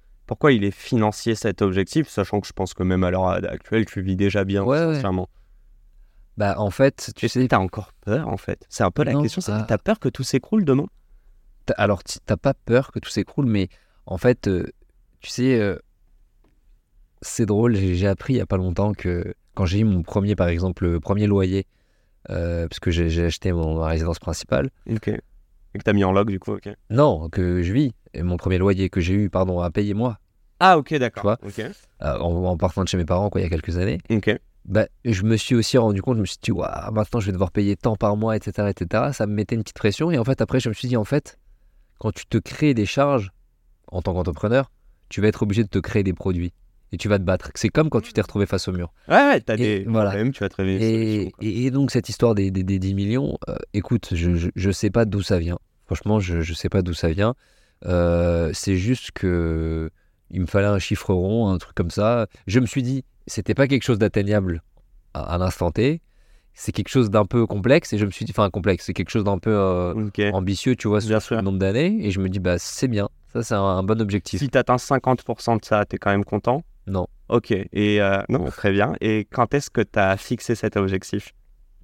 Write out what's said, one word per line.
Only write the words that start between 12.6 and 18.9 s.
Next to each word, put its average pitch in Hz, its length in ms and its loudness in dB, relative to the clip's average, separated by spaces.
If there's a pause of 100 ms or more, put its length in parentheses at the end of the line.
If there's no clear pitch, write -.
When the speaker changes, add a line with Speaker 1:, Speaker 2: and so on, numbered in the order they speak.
Speaker 2:
que - 80 -10
tout - 120 -10
s'écroule, - 340 -2
mais 101 240 2 (380)
en 95 100 -6
fait, 123 300 2
euh, 92 180 0 (540)
tu - 100 -18
sais, 127 300 2
euh, 101 180 0 (1400)
c'est - 240 -2
drôle, 107 300 4
j'ai, 95 200 2
j'ai 92 120 2
appris 98 260 -2
il 123 40 2
y 104 40 0
a - 40 -4
pas 98 120 0
longtemps 92 360 0